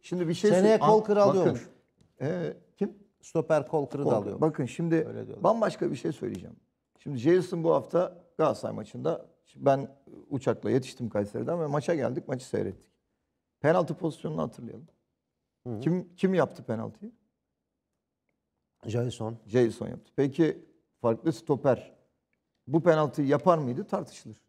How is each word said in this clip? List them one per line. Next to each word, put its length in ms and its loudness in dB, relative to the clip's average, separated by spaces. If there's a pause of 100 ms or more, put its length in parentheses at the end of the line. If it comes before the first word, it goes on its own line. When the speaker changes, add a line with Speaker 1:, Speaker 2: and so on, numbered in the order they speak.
Speaker 1:
Şimdi 280 -4
bir 60 0
şey 160 4
Speaker 2:
Seneye 120 6
Speaker 1:
söyleyeyim. 180 6
Speaker 2:
Kolkır 360 6
Speaker 1:
Bakın. 140 6
Speaker 2:
alıyormuş. 380 2 (520)
Speaker 1:
E, 340 -6 (220)
kim? 160 -4 (280)
Speaker 2:
Stoper 480 0
Kolkır'ı 320 -4
da 40 -4
Speaker 1:
Kolkır. 180 4
Speaker 2:
alıyor. 180 -6
Speaker 1:
Bakın 260 0
şimdi 280 -2
Speaker 2:
Öyle 320 -4
diyorlar. 180 -14
Speaker 1:
bambaşka 460 0
bir 60 -6
şey 160 -6
söyleyeceğim. 440 -10 (420)
Şimdi 200 -8
Jason 460 2
bu 100 4
hafta 380 0 (260)
Galatasaray 360 0
maçında, 520 -6 (200)
şimdi 200 -4
ben 220 4 (420)
uçakla 400 -2
yetiştim 380 -2
Kayseri'den 520 -4
ve 60 -2
maça 280 -2
geldik, 340 -4
maçı 180 -6
seyrettik. 400 -6 (760)
Penaltı 340 2
pozisyonunu 480 -6
hatırlayalım. 440 -12 (800)
Speaker 2:
Hı 80 -8
hı. 60 -8
Speaker 1:
Kim, 360 -2
kim 180 0
yaptı 280 0
penaltıyı? 500 -8 (1700)
Speaker 2:
Jason. 500 -4 (100)
Speaker 1:
Jason 420 2
yaptı. 280 -16
Peki 480 0 (360)
farklı 320 0
stoper 600 0 (720)
bu 160 0
penaltıyı 460 2
yapar 300 4
mıydı? 260 -4
Tartışılır. 520 -8 (120)